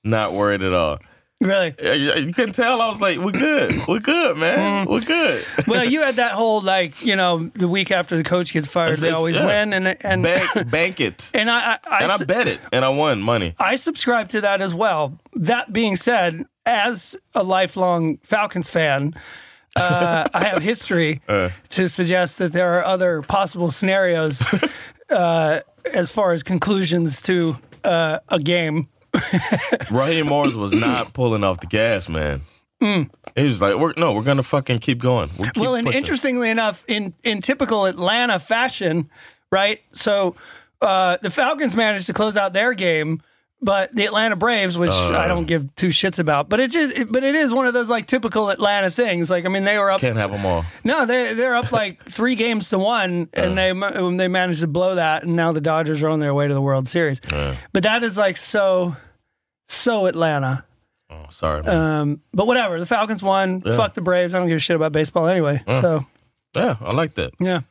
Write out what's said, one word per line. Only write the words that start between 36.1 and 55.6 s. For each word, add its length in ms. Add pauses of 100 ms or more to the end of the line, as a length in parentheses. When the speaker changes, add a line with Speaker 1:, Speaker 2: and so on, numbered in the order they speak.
Speaker 2:
enough, 380
in, 240 (100)
in 200
typical 440
Atlanta 520
fashion, 720 (420)
right? 280 (120)
So, 440 (440)
uh, 400
the 100
Falcons 460
managed 300
to 80
close 240
out 160
their 180
game, 480 (400)
but 340
the 120
Atlanta 300
Braves, 420
which 120
Speaker 1:
Uh. 280
Speaker 2:
I 100
don't 160
give 320
two 120
shits 300
about, 300
but 100
it 120
just, 260
it, 160
but 100
it 120
is 180
one 140
of 80
those, 160
like, 160
typical 420
Atlanta 420
things. 380
Like, 160
I 60
mean, 140
they 120
were 140
up 100
Speaker 1:
Can't 160
have 160
'em 140
all. 180 (180)
Speaker 2:
No, 220
they, 300
they're 220
up, 160
like, 320
Speaker 1:
<laughs> 60
Speaker 2:
three 240
games 360
to 80
one, 560
and 180
Speaker 1:
Uh. 40
Speaker 2:
they 180
ma-, 420
they 120
managed 320
to 60
blow 280
that, 300
and 120
now 160
the 80